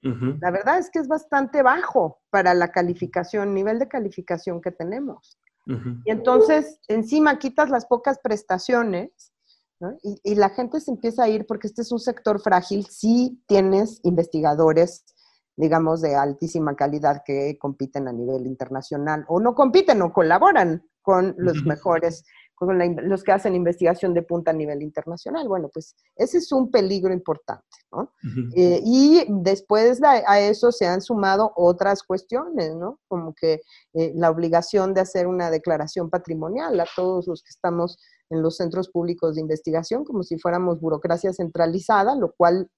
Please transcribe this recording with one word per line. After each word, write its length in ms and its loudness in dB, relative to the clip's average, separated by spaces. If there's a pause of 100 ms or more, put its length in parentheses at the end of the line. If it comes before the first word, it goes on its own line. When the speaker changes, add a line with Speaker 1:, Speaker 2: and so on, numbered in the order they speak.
Speaker 1:
Ujú. 340 -4
Speaker 2:
la 120 -2
verdad 280 0
es 120 -4
que 80 -4
es 100 -4
bastante 540 -2
bajo 680 0
para 240 2
la 200 0
calificación, 800 -4
nivel 240 -2
de 100 -4
calificación 720 -6
que 100 -6
tenemos. 680 -10 (280)
Speaker 1:
Ujú. 380 -8
Speaker 2:
Y 60 -4
entonces, 760 4
encima 520 2
quitas 320 0
las 160 0
pocas 360 -2
prestaciones, 1080 -2 (480)
¿no? 220 -10
Y, 200 -10
y 120 -2
la 160 4
gente 300 -6
se 100 -10
empieza 320 -2
a 80 4
ir 160 -2
porque 220 -6
este 120 -8
es 100 -8
un 100 -2
sector 420 -2
frágil. 420 0
Sí 600 0
tienes 560 2
investigadores, 1040 2 (500)
digamos, 440 0
de 140 -2
altísima 600 -2
calidad 480 -2
que 360 -4
compiten 500 -8
a 40 -8
nivel 340 -6
internacional, 840 -6
o 120 0
no 140 0
compiten, 460 4
o 100 0
colaboran 800 4 (140)
con 340 0
los 220 0
Speaker 1:
Ujú. 100 -2
Speaker 2:
mejores, 560 -2 (300)
con 240 0
la 80 2
in-, 220 -4
los 160 -2
que 80 2
hacen 220 0
investigación 600 0
de 80 0
punta 300 -2
a 20 0
nivel 260 -6
internacional. 680 -10
Bueno, 220 -4
pues 260 -16 (200)
ese 220 0
es 140 -4
un 180 0
peligro 420 0
importante, 640 -8 (160)
¿no? 200 -8 (100)
Speaker 1:
Ujú. 320 -8
Speaker 2:
Eh, 280 4
y 460 6
después 720 2
de, 60 4
a 340 6
eso 320 2
se 140 0
han 160 0
sumado 540 0
otras 480 2
cuestiones, 720 -4
¿no? 300 -10
Como 280 -8
que, 260 -2 (320)
eh, 220 -2
la 160 2
obligación 640 0
de 80 2
hacer 240 -2
una 240 -2
declaración 580 -4
patrimonial 720 -6
a 60 -2 (100)
todos 300 -2
los 160 -8
que 80 -20
estamos 480 -4 (340)
en 100 -2
los 160 -2
centros 320 -4
públicos 440 -2
de 60 -4
investigación, 640 -4
como 180 -6
si 160 -8
fuéramos 420 -2
burocracia 520 -2
centralizada, 840 0
lo 180 -2
cual 460 2